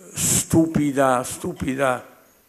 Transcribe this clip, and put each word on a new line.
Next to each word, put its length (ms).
stupida, 1080
stupida 1000